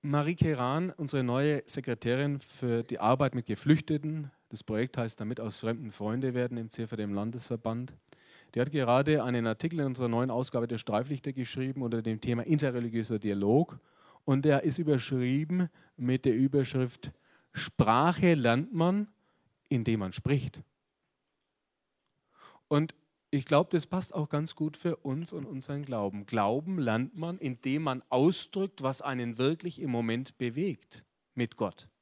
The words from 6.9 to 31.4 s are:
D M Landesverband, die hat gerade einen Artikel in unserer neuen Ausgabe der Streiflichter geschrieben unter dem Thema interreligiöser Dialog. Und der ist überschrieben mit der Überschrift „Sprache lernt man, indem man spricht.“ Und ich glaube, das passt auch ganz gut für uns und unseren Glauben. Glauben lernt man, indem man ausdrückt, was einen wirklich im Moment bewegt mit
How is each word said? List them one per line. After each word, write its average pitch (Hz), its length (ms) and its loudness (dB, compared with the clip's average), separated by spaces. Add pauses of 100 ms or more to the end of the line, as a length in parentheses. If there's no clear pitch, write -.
D 107 60 -4
M 101 100 -2
Landesverband, 113 800 -4 (600)
die 117 60 0
hat 135 120 0
gerade 139 500 4
einen 123 240 0
Artikel 160 340 -2
in 139 60 0
unserer 127 220 -2
neuen 120 220 0
Ausgabe 120 360 -2
der 117 120 -4
Streiflichter 131 540 -2
geschrieben 131 500 -6
unter 117 200 -2
dem 110 180 -2
Thema 120 260 -2
interreligiöser 120 760 0
Dialog. 104 580 2 (460)
Und 135 200 2
der 147 200 4
ist 156 140 0
überschrieben 151 920 0 (280)
mit 127 280 0
der 123 100 4
Überschrift 131 800 0 (400)
„Sprache 151 840 4
lernt 131 380 4
man, 190 360 2 (600)
indem 113 320 2
man 92 120 -4
spricht.“ 131 500 -2 (2000)
Und 151 260 2 (360)
ich 139 140 0
glaube, 143 260 4
das 170 160 0
passt - 280 -4
auch 151 140 -2
ganz 151 260 -4
gut 156 220 -4
für 170 200 -4
uns 147 360 -6
und 160 120 -8
unseren 143 400 -8
Glauben. 104 420 -4
Glauben 131 520 0
lernt 123 380 0
man, 170 220 -6
indem 135 440 -4
man 131 280 -2
ausdrückt, 180 720 0
was 131 200 -2
einen 123 340 -4
wirklich 160 440 -2
im 151 100 -4
Moment 117 480 -2
bewegt 131 680 -6 (300)
mit 120 220 -2